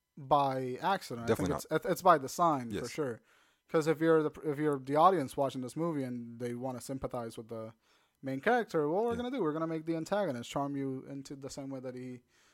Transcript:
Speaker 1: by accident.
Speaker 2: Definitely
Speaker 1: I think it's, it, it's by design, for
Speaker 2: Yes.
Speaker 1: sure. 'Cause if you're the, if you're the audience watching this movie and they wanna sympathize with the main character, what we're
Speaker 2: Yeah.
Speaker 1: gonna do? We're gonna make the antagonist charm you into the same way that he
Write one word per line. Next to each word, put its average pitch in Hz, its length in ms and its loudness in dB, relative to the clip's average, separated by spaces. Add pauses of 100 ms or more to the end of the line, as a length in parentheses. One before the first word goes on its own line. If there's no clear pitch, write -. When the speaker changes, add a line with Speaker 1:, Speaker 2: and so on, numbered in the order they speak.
(180)
Speaker 1:
by 131 640 2
accident. 156 460 -2
Speaker 2:
Definitely - 280 2
Speaker 1:
I - 40 -4
think - 120 -8
it's, 156 140 0
it, 190 60 0
it's 165 100 0
by 175 160 8
design, 135 520 0
for 104 60 -4
Speaker 2:
Yes. 117 140 -2
Speaker 1:
sure. 127 320 -4 (480)
'Cause 156 180 2
if 156 120 2
you're 160 240 6
the, 147 80 0 (140)
if 147 140 0
you're 147 200 2
the 135 160 -4
audience 160 400 6
watching 135 260 0
this 123 140 -8
movie 156 280 0
and 120 360 -8
they 120 140 -4
wanna 123 260 -6
sympathize 120 560 -6
with 113 140 -12
the 110 240 -8 (500)
main 135 160 -4
character, 196 480 2
what 180 160 2
we're 240 80 0
Speaker 2:
Yeah. 233 60 0
Speaker 1:
gonna 240 140 -4
do? 269 100 -2
We're 151 120 2
gonna 160 140 -2
make 160 180 -4
the 165 100 -2
antagonist 160 540 -2
charm 143 260 -2
you 135 340 -4
into 139 260 -12
the 135 140 -12
same 135 200 -10
way 135 120 -8
that 127 140 -10
he 127 260 -12 (320)